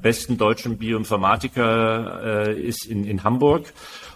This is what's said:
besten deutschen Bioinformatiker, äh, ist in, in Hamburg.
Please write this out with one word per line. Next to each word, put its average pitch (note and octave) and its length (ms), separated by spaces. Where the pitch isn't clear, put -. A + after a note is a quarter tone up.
besten A#2 360
deutschen A2+ 400
Bioinformatiker, A2+ 1700
äh, G#2+ 140
ist - 240
in, G#2+ 180
in G2+ 220
Hamburg. C#3+ 480